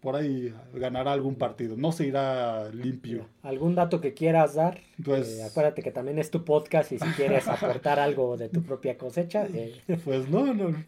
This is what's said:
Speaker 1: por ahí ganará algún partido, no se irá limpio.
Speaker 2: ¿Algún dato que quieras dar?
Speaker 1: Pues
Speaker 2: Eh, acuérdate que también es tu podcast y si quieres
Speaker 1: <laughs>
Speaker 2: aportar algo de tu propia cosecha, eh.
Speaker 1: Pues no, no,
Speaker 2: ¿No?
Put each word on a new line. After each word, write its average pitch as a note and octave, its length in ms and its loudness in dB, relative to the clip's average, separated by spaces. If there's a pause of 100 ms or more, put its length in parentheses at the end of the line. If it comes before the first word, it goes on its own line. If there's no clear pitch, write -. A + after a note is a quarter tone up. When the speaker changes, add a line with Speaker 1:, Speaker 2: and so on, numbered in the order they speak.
Speaker 1:
por C3 80 -2
ahí C3 400 -2 (180)
ganará B2+ 380 -2
algún C3+ 240 0
partido, A#2 400 -4
no D3 160 0
se E3 160 -2
irá B2+ 600 0
limpio. A#2 560 -6 (180)
Speaker 2:
¿Algún C#3+ 320 0
dato F3 240 2
que C#3+ 140 -2
quieras D#3+ 420 6
dar? E3 240 2 (240)
Speaker 1:
Pues C3+ 240 2 (100)
Speaker 2:
Eh, A2 60 -8
acuérdate D3+ 400 0
que B2 80 -4
también C3 260 -4
es D#3 140 -2
tu E3 140 -2
podcast D3+ 480 2
y B2 40 -4
si D#3+ 120 -2
quieres C3+ 380 2
Speaker 1:
<laughs> - 20 -4
Speaker 2:
aportar C#3+ 500 0
algo C3 380 2
de A#2 100 -6
tu E3 160 0
propia C3+ 340 -4
cosecha, F3 560 -2
eh. A#2 200 -6 (320)
Speaker 1:
Pues C3 240 0
no, G#3+ 240 4
no, G3 160 0
Speaker 2:
¿No? D#3 80 0 (100)